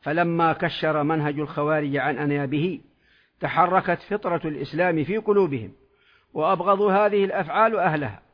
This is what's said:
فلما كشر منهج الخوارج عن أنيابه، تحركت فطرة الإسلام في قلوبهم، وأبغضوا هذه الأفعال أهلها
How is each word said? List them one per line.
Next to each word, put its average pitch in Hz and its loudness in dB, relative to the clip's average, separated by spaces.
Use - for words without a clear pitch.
فلما 165 0
كشر 156 -2
منهج 147 -2
الخوارج 147 -2
عن 131 -2
أنيابه، 143 -2
تحركت 175 0
فطرة 202 -4
الإسلام 156 -2
في 190 -2
قلوبهم، 175 0
وأبغضوا 190 2
هذه 202 4
الأفعال 196 0
أهلها 151 -2